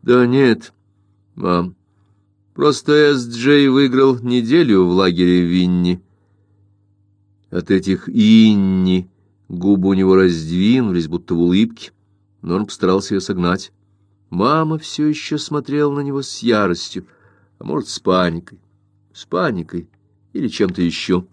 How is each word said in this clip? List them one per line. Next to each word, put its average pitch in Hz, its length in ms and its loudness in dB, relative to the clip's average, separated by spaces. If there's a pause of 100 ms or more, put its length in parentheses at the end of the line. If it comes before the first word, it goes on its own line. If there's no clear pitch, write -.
«Да 123 240 4
нет, 127 460 2 (640)
мам. 90 400 -2 (800)
Просто 147 600 2
С 120 140 -6
Джей 135 400 2
выиграл 131 520 2
неделю 120 640 2
в 87 60 2
лагере 90 520 2
Винни». 90 580 0 (1500)
От 90 200 -8
этих 95 380 -2
«инни» 98 1000 2 (380)
губы 95 400 0
у 98 60 2
него 95 200 4
раздвинулись, 90 960 0
будто 87 260 -6
в 82 60 -2
улыбке, 95 500 0 (500)
но 87 140 -6
он 101 120 -4
постарался 98 480 -2
ее 95 60 -2
согнать. 90 520 -4 (580)
Мама 156 480 -2
все 151 280 -6
еще 151 320 -4
смотрела 147 540 -4
на 143 80 -6
него 139 220 -6
с - 160 -14
яростью, 98 680 -2 (520)
а - 60 -20
может, 76 240 -8
с - 100 -12
паникой. 90 640 -2 (520)
С - 140 -20
паникой 92 640 -6 (420)
или 123 160 -6
чем-то 92 320 -4
еще. 90 520 -2